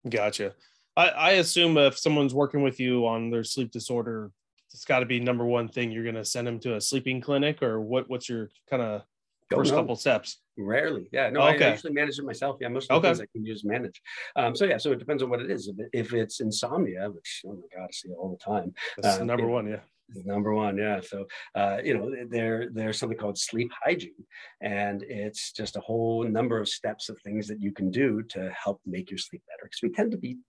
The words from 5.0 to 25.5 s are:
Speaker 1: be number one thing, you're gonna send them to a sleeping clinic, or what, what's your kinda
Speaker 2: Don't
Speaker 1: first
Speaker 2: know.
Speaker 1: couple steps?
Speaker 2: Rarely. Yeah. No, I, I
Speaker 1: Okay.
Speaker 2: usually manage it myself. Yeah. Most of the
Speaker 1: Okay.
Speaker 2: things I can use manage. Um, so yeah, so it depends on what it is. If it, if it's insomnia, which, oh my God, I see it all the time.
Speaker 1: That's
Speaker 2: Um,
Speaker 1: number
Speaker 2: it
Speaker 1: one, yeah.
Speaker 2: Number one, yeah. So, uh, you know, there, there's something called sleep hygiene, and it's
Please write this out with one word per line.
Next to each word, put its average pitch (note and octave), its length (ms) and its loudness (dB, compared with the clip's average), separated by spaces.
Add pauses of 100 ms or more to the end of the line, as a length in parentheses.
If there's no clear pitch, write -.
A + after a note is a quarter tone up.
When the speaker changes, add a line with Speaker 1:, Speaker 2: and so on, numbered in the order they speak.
Speaker 1:
be A#2+ 140 0
number B2 240 2
one A#2+ 240 2
thing, A#2 220 -2
you're A2+ 140 -4
gonna A2+ 200 -4
send A#2+ 220 -2
them A#2 140 -4
to A#2+ 140 -2
a G#2 60 -2
sleeping C3 400 -2
clinic, C#3+ 420 2
or A2 180 2
what, A#2+ 300 0
what's B2 180 -6
your A2+ 220 -4 (180)
kinda A2+ 380 -2 (420)
Speaker 2:
Don't - 120 4
Speaker 1:
first - 100 6
Speaker 2:
know. C3+ 80 6
Speaker 1:
couple A#2+ 180 0
steps? - 440 0 (180)
Speaker 2:
Rarely. A2 540 0
Yeah. B2+ 180 2
No, C#3 100 2
I, D3+ 120 10
I - 20 6
Speaker 1:
Okay. C#3 160 6
Speaker 2:
usually A2 220 -4
manage C#3+ 260 0
it C#3 80 -6
myself. C3+ 340 -4
Yeah. B2 80 -4
Most B2+ 220 -4
of D#3 100 8
the F3+ 80 6
Speaker 1:
Okay. E3 80 4
Speaker 2:
things A#2 40 -6
I G#2+ 120 -8
can A2 140 -6
use G#2 180 -8
manage. G#2 380 -4 (320)
Um, C3+ 220 2
so G3+ 100 4
yeah, D3+ 100 4
so C#3 160 0
it A#2+ 60 2
depends C3+ 240 -2
on B2 80 0
what A#2+ 100 0
it B2+ 100 -4
is. F#2+ 180 -4
If G2 100 -8
it, A2 140 -8
if A#2 200 -2
it's A2+ 280 0
insomnia, A2 680 -2
which, - 360 -12
oh G2+ 80 -10
my F2+ 240 -16
God, F#2 60 -8
I - 80 -12
see - 160 -12
it F2+ 100 -10
all F#2 120 -6
the F2 140 -12
time. F#2 300 -2 (240)
Speaker 1:
That's G2 220 2
Speaker 2:
Um, F#2+ 80 -2
Speaker 1:
number A#2 160 2
Speaker 2:
it A#2 60 2
Speaker 1:
one, A2 180 0
yeah. G#2 120 -6 (440)
Speaker 2:
Number G2+ 280 0
one, G#2 240 2
yeah. G#2 240 0
So, G2 260 -10 (280)
uh, G2+ 280 2
you B2+ 140 2
know, A2 160 -4 (160)
there, A2+ 420 0
there's A2 280 -4
something A2 180 -4
called G2+ 220 -4
sleep A#2 320 -2 (120)
hygiene, - 440 -2 (340)
and G2+ 440 -2
it's G#2+ 480 -8